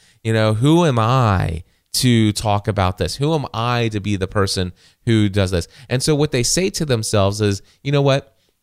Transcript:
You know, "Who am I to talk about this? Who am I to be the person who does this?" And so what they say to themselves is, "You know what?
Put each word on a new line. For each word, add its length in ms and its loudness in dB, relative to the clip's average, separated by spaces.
You 100 -2
know, 220 2
"Who 300 4
am 140 2
I 640 0
to 400 2
talk 340 -2
about 300 -2
this? 180 -4
Who 180 -2
am 200 -4
I 360 -2
to 120 -6
be 160 -2
the 100 -2
person 460 -2
who 240 2
does 220 0
this?" 180 -2
And 160 -2
so 120 2
what 160 0
they 120 0
say 280 0
to 140 -4
themselves 540 0
is, 220 0
"You 120 -4
know 80 2
what? 340 0